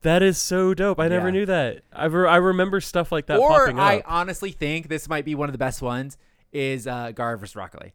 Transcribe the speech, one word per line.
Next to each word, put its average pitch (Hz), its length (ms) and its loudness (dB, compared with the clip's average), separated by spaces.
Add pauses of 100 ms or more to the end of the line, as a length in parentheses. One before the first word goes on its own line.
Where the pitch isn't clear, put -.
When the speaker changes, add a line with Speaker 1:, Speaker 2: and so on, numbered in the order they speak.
Speaker 1:
That 170 200 4
is 190 160 2
so 185 340 0
dope. 190 260 0
I 160 100 2
never 180 180 0
Speaker 2:
Yeah. 185 60 0
Speaker 1:
knew 196 140 0
that. 165 360 -2 (100)
I, - 140 -4
re-, 175 200 2
I 170 100 6
remember 185 440 2
stuff - 320 -4
like 156 140 -2
that 151 120 2
Speaker 2:
Or 277 120 6 (160)
Speaker 1:
popping 120 120 -2
Speaker 2:
I 202 200 4
Speaker 1:
up. - 80 -8
Speaker 2:
honestly 180 440 -4
think 156 380 -6
this 151 220 -6
might 151 160 -4
be 151 80 -4
one 143 160 -4
of - 20 -8
the 131 60 -8
best 131 240 -4
ones 131 340 -6 (380)
is, 135 320 -4
uh, 123 260 -8
Gaara 117 260 -4
versus 104 160 -14
Rock 95 280 -12
Lee. - 120 -20